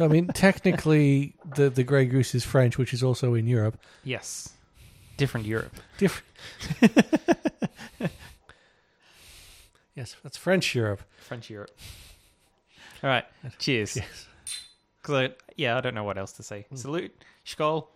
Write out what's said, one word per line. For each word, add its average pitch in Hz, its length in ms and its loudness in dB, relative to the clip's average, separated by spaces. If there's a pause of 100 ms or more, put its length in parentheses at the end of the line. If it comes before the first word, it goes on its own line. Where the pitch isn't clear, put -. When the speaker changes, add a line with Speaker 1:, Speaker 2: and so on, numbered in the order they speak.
Speaker 1:
I 160 80 4
mean, 170 180 4
Speaker 2:
<laughs> 175 60 -6
Speaker 1:
technically, 151 1000 2 (200)
the, 143 140 4
the 127 140 0
Grey 135 220 4
Goose 127 300 2
is 120 80 0
French, 127 340 2
which 127 160 -2
is 120 80 -4
also 123 340 0
in 113 120 0
Europe. 110 300 0 (260)
Speaker 2:
Yes. - 460 -10 (680)
Different 123 300 -2
Europe. 110 280 -6 (240)
Speaker 1:
Different. - 300 0 (540)
<laughs> 233 100 8 (3000)
Yes, 127 280 -14
that's - 140 -18
French - 360 0
Europe. 107 280 0 (180)
Speaker 2:
French - 320 -14
Europe. 104 180 -14 (1300)
All 139 60 0
right. 123 160 0 (340)
Cheers. 113 340 -2
Speaker 1:
Cheers. - 320 -10 (800)
Speaker 2:
'Cause 143 120 -4
I, 131 180 0 (220)
yeah, 127 220 -2
I 127 40 -2
don't 127 120 -4
know 107 100 -6
what 98 140 -4
else 98 160 -10
to 110 100 -20
say. 101 280 -14
Speaker 1:
Mm. 135 60 -14
Speaker 2:
Salute. 143 460 -10 (220)
Skål. 156 500 -2